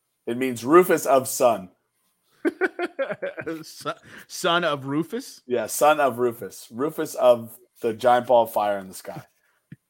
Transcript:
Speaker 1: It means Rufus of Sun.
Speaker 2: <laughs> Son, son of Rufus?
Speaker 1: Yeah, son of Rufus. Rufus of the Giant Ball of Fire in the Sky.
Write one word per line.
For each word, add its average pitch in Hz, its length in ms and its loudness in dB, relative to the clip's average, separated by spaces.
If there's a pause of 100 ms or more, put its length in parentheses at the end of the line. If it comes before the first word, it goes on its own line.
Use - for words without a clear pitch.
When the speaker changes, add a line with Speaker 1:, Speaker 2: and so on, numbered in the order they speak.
(260)
Speaker 1:
It 120 100 -6
means 123 280 -6
Rufus 170 420 4
of 127 200 2
Sun. 110 440 0 (720)
Speaker 2:
<laughs> 320 60 -2 (1120)
Son, - 320 -10 (340)
son 175 360 0
of 143 220 -4
Rufus? 160 600 -6
Speaker 1:
Yeah, 117 200 -2
son 151 340 2
of 123 180 0
Rufus. 113 520 -4
Rufus 156 460 -6
of 120 420 2 (220)
the 117 140 -2
Giant 120 320 2
Ball 120 180 6
of 110 80 -6
Fire 104 260 -2
in 95 100 -14
the 90 60 -18
Sky. - 280 -16 (680)